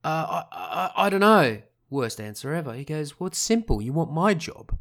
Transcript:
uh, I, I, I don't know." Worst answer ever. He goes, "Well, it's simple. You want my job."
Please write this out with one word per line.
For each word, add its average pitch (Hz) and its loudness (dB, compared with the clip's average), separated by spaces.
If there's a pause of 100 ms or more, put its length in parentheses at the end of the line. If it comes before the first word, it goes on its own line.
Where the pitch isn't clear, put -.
uh, 160 -4
I, - -14
I, - -2
I 202 2
don't 196 0
know." 185 6 (260)
Worst 127 -4
answer 107 -8
ever. 151 -6
He 135 -10
goes, 151 -8
"Well, 180 -6
it's 180 -6
simple. 220 2
You 120 -4
want 160 -2
my 185 2
job." - -6